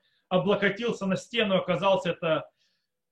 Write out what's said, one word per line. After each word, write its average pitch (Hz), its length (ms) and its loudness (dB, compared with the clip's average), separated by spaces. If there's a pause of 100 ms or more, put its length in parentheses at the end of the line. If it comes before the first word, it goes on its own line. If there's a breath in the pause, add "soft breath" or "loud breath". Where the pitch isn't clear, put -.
(280)
облокотился 196 800 0
на 185 100 0
стену, 208 400 -2
оказался 180 540 0
это, 156 380 -2 (640)